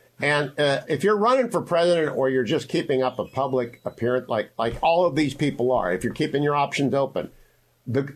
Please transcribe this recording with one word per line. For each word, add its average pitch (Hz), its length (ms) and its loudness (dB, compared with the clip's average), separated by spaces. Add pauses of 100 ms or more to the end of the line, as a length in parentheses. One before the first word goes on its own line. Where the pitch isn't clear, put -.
(200)
And, 143 400 0
uh, 139 260 0
if 135 160 -2
you're 208 140 2
running 240 340 2
for 170 120 -2
president 165 520 2
or 135 140 0
you're 131 160 2
just 117 240 -2
keeping 151 340 0
up 127 160 -2
a 101 60 -4
public 131 640 -4
appearance 123 420 -2
like, 110 300 -2
like 117 240 -2
all 170 240 4
of 143 100 -2
these 147 160 2
people 127 400 0
are, 92 200 2
if 92 120 -2
you're 110 80 -2
keeping 147 300 -2
your 147 120 2
options 143 380 0
open, 135 380 -2 (560)
the, 131 300 -2